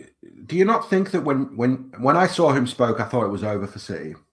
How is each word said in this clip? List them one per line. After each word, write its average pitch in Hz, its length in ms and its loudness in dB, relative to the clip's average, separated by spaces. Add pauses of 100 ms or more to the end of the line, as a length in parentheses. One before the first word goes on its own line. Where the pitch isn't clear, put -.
(440)
do 160 120 -6
you 190 100 4
not - 240 0
think 190 220 0
that 165 100 0
when, 135 340 -2
when, 127 420 -2
when 135 200 2
I 185 80 4
saw 170 260 4
him 127 140 2
spoke, 117 340 0
I 107 40 -4
thought 117 200 -2
it 98 60 -2
was 98 140 -6
over 101 220 -4
for - 120 -14
City? 78 360 -12 (180)